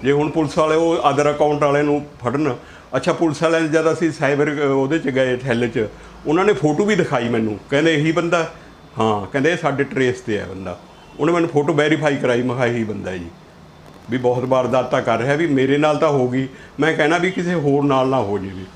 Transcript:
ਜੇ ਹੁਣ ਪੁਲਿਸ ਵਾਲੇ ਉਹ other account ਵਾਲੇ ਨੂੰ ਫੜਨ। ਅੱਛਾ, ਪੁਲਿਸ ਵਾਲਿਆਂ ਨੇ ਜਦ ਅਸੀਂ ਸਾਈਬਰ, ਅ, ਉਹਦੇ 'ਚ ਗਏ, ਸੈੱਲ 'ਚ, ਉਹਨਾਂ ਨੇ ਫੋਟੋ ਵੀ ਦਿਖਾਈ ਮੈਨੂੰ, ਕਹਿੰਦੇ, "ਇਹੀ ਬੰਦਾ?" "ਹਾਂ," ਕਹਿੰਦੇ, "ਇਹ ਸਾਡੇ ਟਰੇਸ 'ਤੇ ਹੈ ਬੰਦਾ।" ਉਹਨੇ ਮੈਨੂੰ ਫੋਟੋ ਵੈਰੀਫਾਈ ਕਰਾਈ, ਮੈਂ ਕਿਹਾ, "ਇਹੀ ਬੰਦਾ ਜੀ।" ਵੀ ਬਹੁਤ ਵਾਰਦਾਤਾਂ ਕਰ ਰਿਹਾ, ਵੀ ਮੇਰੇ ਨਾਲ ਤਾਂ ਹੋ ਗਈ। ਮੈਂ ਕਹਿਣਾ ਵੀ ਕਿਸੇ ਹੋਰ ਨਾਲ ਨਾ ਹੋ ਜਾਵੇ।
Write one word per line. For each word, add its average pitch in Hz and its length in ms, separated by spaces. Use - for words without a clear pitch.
ਜੇ 131 80
ਹੁਣ 147 180
ਪੁਲਿਸ 151 280
ਵਾਲੇ 156 180
ਉਹ 165 200
other 143 300
account 147 340
ਵਾਲੇ 147 220
ਨੂੰ 147 240
ਫੜਨ। 131 300
ਅੱਛਾ, 175 180
ਪੁਲਿਸ 160 300
ਵਾਲਿਆਂ 165 180
ਨੇ 160 60
ਜਦ 160 260
ਅਸੀਂ 165 180
ਸਾਈਬਰ, 143 440
ਅ, 147 100
ਉਹਦੇ 135 340
'ਚ 160 100
ਗਏ, 127 280
ਸੈੱਲ 120 300
'ਚ, 113 200
ਉਹਨਾਂ 170 180
ਨੇ 208 80
ਫੋਟੋ 151 320
ਵੀ 208 100
ਦਿਖਾਈ 123 340
ਮੈਨੂੰ, 110 300
ਕਹਿੰਦੇ, 156 240
"ਇਹੀ 156 180
ਬੰਦਾ?" 165 400
"ਹਾਂ," 107 260
ਕਹਿੰਦੇ, 143 260
"ਇਹ 175 60
ਸਾਡੇ 139 260
ਟਰੇਸ 131 360
'ਤੇ 107 180
ਹੈ 90 80
ਬੰਦਾ।" 92 340
ਉਹਨੇ 156 140
ਮੈਨੂੰ 170 160
ਫੋਟੋ 147 240
ਵੈਰੀਫਾਈ 147 420
ਕਰਾਈ, 123 260
ਮੈਂ 123 140
ਕਿਹਾ, 131 100
"ਇਹੀ 120 180
ਬੰਦਾ 98 340
ਜੀ।" 87 80
ਵੀ 123 80
ਬਹੁਤ 123 260
ਵਾਰਦਾਤਾਂ 127 580
ਕਰ 117 180
ਰਿਹਾ, 135 160
ਵੀ 165 120
ਮੇਰੇ 135 300
ਨਾਲ 151 200
ਤਾਂ 156 120
ਹੋ 135 180
ਗਈ। 131 200
ਮੈਂ 156 140
ਕਹਿਣਾ 156 240
ਵੀ 180 140
ਕਿਸੇ 180 220
ਹੋਰ 143 300
ਨਾਲ 131 240
ਨਾ 131 100
ਹੋ 104 200
ਜਾਵੇ। 95 260